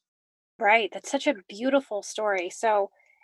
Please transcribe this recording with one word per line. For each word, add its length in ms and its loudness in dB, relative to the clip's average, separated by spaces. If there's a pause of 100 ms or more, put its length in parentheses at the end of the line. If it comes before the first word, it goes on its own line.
(600)
Right. 340 4
That's 180 -10
such 160 -2
a 80 2 (140)
beautiful 540 -2
story. 460 -2
So 420 0 (320)